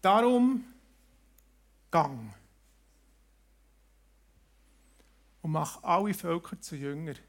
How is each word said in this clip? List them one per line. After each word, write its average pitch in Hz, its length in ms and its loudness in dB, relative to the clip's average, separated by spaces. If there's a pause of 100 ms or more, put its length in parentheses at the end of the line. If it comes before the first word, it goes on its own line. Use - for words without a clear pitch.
"Darum 247 600 4 (1300)
gang 135 420 -2 (3000)
und 156 100 -6
mach 151 300 -4
alle 196 320 0
Völker 170 480 -6
zu - 140 -14
Jünger." 143 400 -10 (140)